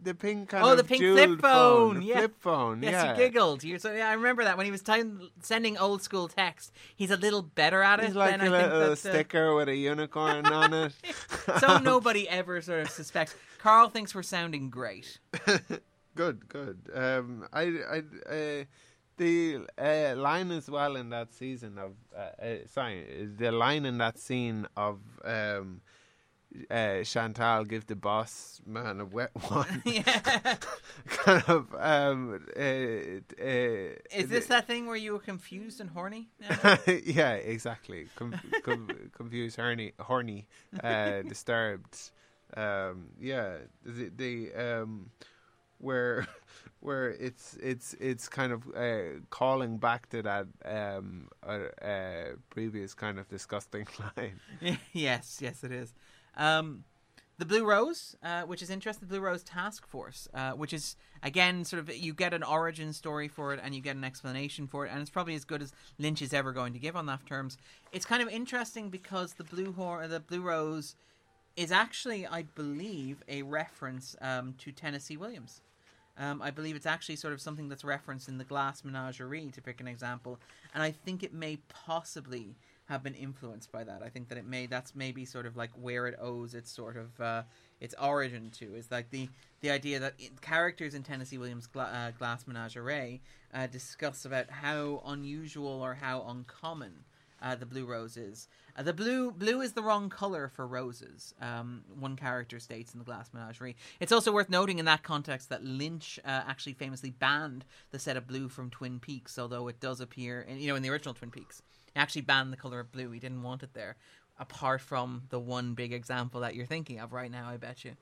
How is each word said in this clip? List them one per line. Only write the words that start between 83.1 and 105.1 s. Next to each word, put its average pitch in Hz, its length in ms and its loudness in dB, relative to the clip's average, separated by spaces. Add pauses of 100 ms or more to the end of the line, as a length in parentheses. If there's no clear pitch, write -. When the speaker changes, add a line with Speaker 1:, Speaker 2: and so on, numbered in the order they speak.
Speaker 2:
influenced 127 560 -14
by 117 140 -10
that. 98 200 -14
I 113 40 -12
think 117 220 -14
that 123 80 -10
it 107 60 -12
may, 127 220 -8
that's 127 300 -10
maybe 131 280 -8
sort 123 220 -12
of, 117 100 -12
like, 117 140 -8 (100)
where 123 280 -4
it 120 120 -8
owes 120 340 -8
its 117 180 -14
sort 117 240 -12
of, 117 240 -16
uh, 117 220 -4 (380)
its 117 220 -14
origin 131 560 -2
to, 104 160 -14
is, 117 160 -14
like, 120 200 -6
the, 131 180 -6 (320)
the 147 100 -2
idea 143 300 -2
that 131 180 -6
it, 131 220 -20
characters 165 540 0
in 139 100 -10
Tennessee 131 340 -10
Williams' 120 300 -10
Gla-, 131 160 -6
uh, 120 340 -6
Glass 117 300 -6
Menagerie, 123 720 -8 (340)
uh, 131 140 -4
discuss 135 560 -8
about 131 260 -4
how 143 560 -4
unusual 143 600 -8
or 131 260 -6
how 131 340 -6
uncommon 123 760 -12 (380)
uh, 127 120 -4
the 123 100 -10
blue 127 220 -8
roses. 113 640 -10 (280)
Uh, 135 60 -8
the 165 100 0
blue, 240 400 0
blue 214 300 0
is 240 100 -4
the 226 100 -4
wrong 208 280 0
color 180 380 -4
for 131 180 -10
roses, 123 760 -10
um, 120 420 -8 (160)
one 135 180 -6
character 123 440 -6
states 117 320 -14
in 120 60 -16
The 120 60 -14
Glass 117 280 -12
Menagerie. 117 440 -12 (220)
It's 175 140 2
also 226 180 6
worth 208 200 4
noting 190 280 4
in 160 60 -2
that 156 180 6
context 143 460 -4